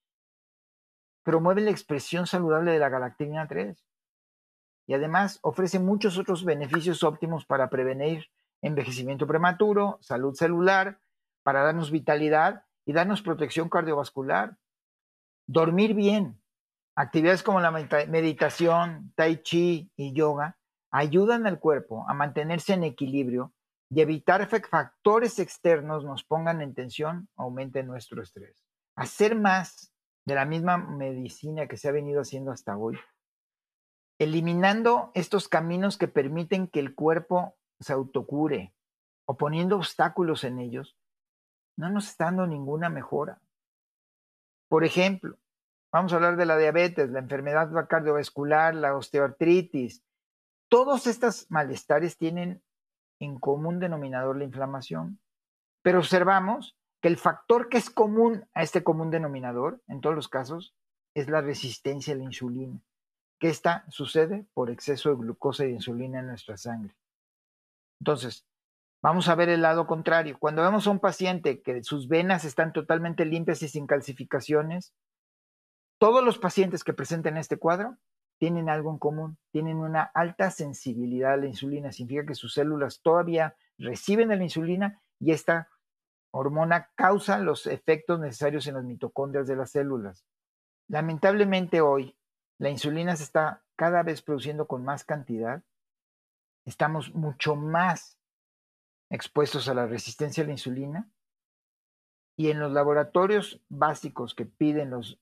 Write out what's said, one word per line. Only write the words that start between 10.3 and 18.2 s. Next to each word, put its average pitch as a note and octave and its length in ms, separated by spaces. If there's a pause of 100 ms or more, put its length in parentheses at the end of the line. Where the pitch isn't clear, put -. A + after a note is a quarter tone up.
celular, F3+ 640 (420)
para C#3 220
darnos D#3 260
vitalidad D3+ 760 (200)
y D3 60
darnos F3+ 300
protección D#3+ 480
cardiovascular. D#3+ 880 (920)
Dormir E3 460
bien. G3+ 480 (540)
Actividades D#3+ 480
como F#3+ 180
la E3 100
medita-, D3+ 360
meditación, E3 1080